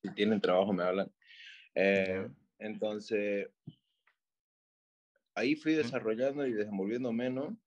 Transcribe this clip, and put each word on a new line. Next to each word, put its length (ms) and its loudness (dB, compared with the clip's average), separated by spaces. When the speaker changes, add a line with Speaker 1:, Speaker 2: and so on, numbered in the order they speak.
Speaker 1:
Si 120 -6
tienen 260 2
trabajo, 320 4
me 100 2
hablan. 300 0
Eh, 320 4
Speaker 2:
Ya. 80 -12
Speaker 1:
entonces, 880 -4
ahí 200 2
fui 180 0
Speaker 2:
Sí. 60 4
Speaker 1:
desarrollando 680 0
y 60 0
desenvolviéndome, 800 -2
¿no? 360 -6